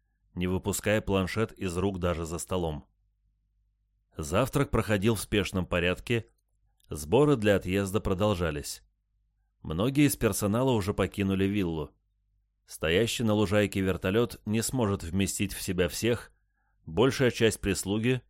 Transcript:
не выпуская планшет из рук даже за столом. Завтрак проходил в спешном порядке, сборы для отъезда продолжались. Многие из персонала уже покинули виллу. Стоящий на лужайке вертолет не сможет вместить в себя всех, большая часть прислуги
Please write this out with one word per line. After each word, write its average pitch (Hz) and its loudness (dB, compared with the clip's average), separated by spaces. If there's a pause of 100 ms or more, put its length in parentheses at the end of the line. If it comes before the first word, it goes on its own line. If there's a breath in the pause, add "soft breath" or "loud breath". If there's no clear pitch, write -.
(340)
не 90 -2
выпуская 101 0
планшет 98 0
из 87 -6
рук 92 0
даже 85 -2
за 80 -6
столом. 82 -4 (1300)
Завтрак 107 -2
проходил 107 0
в 104 -4
спешном 95 -2
порядке, 90 -2 (640)
сборы 113 2
для 104 4
отъезда 95 0
продолжались. 87 -2 (800)
Многие 127 2
из - -2
персонала 113 0
уже 101 0
покинули 98 0
виллу. 87 -2 (720)
Стоящий 95 0
на 107 2
лужайке 104 2
вертолет 95 -2
не 110 -2
сможет 101 -2
вместить 95 -2
в - -12
себя 90 0
всех, - -4 (560)
большая 120 2
часть 110 2
прислуги 110 -2